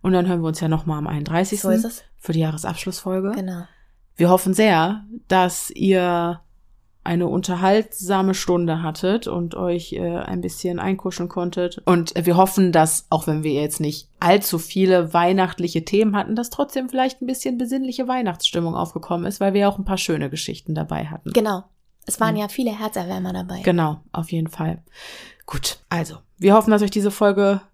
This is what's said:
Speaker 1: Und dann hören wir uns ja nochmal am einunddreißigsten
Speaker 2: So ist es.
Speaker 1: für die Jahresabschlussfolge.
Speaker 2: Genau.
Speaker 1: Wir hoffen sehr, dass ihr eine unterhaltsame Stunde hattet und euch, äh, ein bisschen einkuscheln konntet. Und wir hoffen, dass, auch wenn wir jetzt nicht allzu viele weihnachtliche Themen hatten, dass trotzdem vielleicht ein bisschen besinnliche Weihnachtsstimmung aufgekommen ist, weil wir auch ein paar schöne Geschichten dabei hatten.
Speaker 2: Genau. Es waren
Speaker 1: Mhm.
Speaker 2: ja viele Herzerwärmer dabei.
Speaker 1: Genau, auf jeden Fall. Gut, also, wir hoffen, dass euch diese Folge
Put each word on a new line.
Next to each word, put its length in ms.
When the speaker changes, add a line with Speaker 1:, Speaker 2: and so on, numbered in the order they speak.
Speaker 1:
Und 100
dann 140
hören 160
wir 60
uns 120
ja 80
nochmal 300
am 80
einunddreißigsten 640
Speaker 2:
So 60
ist 80
es. 180
Speaker 1:
für 140
die 80
Jahresabschlussfolge. 960
Speaker 2:
Genau. 280
Speaker 1:
Wir 140
hoffen 240
sehr, 500
dass 420
ihr 720
eine 260
unterhaltsame 1040
Stunde 480
hattet 440
und 280
euch, 400
äh, 240
ein 240
bisschen 360
einkuscheln 520
konntet. 560
Und 280
wir 220
hoffen, 360
dass, 360
auch 180
wenn 160
wir 120
jetzt 260
nicht 280
allzu 380
viele 560
weihnachtliche 720
Themen 280
hatten, 220
dass 140
trotzdem 400
vielleicht 320
ein 40
bisschen 300
besinnliche 500
Weihnachtsstimmung 680
aufgekommen 500
ist, 160
weil 140
wir 160
auch 80
ein 80
paar 100
schöne 320
Geschichten 460
dabei 320
hatten. 260
Speaker 2:
Genau. 320
Es 140
waren 140
Speaker 1:
Mhm. 60
Speaker 2:
ja 80
viele 300
Herzerwärmer 540
dabei. 300
Speaker 1:
Genau, 380
auf 180
jeden 180
Fall. 340
Gut, 320
also, 280
wir 180
hoffen, 160
dass 120
euch 80
diese 200
Folge 520